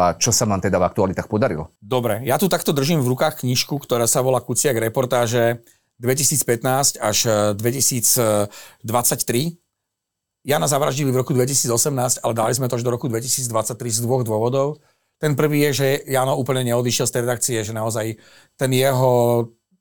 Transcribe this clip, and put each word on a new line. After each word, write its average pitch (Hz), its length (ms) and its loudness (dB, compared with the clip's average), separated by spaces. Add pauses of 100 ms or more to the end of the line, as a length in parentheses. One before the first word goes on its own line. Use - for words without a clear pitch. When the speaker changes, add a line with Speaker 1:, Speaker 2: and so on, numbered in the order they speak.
Speaker 1:
a 87 160 2
čo 117 160 0
sa 110 160 0
vám 98 80 0
teda 92 240 2
v 90 80 6
aktualitách 95 400 -2
podarilo? 104 480 -2
Speaker 2:
Dobre, 117 480 -4
ja 135 160 0
tu 185 80 2
takto 175 240 0
držím 139 320 2
v 127 80 2
rukách 151 320 -2
knižku, - 320 -2
ktorá 117 320 0
sa - 80 0
volá 127 240 2
Kuciak 127 400 0
reportáže 120 800 2 (400)
dvetisícpätnásť 131 960 0
až, 107 320 0
e, 104 240 2
dvetisícdvadsaťtri. 120 2000 -2 (800)
Jana 151 240 0
zavraždili 139 480 0
v 131 80 2
roku 127 160 -2
dvetisícosemnásť, 123 880 0
ale 117 80 0
dali 110 160 0
sme 127 160 -2
to 120 80 -4
až 120 80 -2
do 123 80 -2
roku 120 160 -4
dvetisícdvadsaťtri 117 880 -4
z 113 80 -4
dvoch 123 240 0
dôvodov. 127 560 -2 (380)
Ten 151 160 0
prvý 147 320 2
je, 139 160 0
že 139 320 0
Jano 131 160 2
úplne 131 320 -2
neodišiel 123 400 0
z 117 80 -2
tej 120 160 -2
redakcie, 117 320 -2
že 110 160 -6
naozaj 110 400 -4 (400)
ten 131 160 0
jeho 123 800 4 (280)